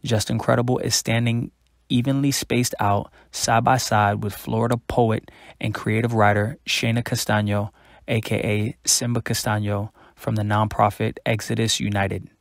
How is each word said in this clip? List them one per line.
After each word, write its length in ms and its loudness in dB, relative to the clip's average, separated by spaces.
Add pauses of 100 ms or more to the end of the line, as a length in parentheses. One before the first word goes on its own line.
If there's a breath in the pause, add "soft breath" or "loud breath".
Justin 360 0
Credible 400 2
is 160 -2
standing 560 0 (400)
evenly 400 2
spaced 500 0
out, 320 0 (200 soft breath)
side 320 2
by 120 4
side 460 2
with 100 -4
Florida 440 -2
poet 540 0 (300 loud breath)
and 140 -4
creative 400 -2
writer 420 4 (100)
Shayna 380 0
Castano, 680 0 (360 soft breath)
A 140 0
K 140 -2
A 520 -2
Simba 320 0
Castano, 720 -2 (220 loud breath)
from 220 -4
the 60 0
nonprofit 840 2
Exodus 520 0
United. 520 -2 (100)